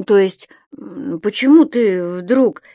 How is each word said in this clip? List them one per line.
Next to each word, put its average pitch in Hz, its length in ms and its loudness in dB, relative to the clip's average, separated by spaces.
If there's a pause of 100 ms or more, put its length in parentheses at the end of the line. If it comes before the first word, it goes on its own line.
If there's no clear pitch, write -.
"То 208 100 2
есть, 190 320 -2 (280)
м, 185 440 -12
почему 277 460 2
ты 202 360 -2
вдруг?" 180 600 -2 (120)